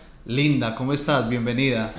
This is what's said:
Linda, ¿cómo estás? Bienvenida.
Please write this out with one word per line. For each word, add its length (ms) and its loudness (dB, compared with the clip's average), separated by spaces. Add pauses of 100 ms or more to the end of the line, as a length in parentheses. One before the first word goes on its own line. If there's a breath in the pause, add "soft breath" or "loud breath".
(260 loud breath)
Linda, 500 2
¿cómo 160 -2
estás? 380 0
Bienvenida. 680 0